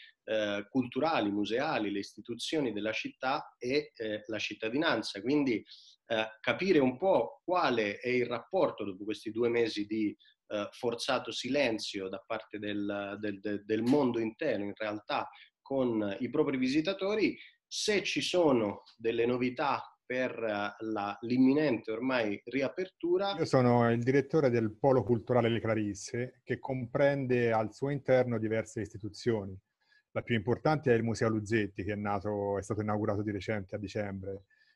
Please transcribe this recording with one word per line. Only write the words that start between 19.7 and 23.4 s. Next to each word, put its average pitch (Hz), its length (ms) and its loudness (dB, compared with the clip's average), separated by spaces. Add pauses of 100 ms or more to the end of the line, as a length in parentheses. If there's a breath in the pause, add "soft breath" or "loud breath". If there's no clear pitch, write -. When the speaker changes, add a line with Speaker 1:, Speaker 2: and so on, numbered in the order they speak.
Speaker 1:
per, 127 260 -2
eh, 104 440 -4 (100)
la, 104 360 -4
l'imminente 131 680 4
ormai 113 540 0
riapertura. 175 920 -2
Speaker 2:
Io 160 80 0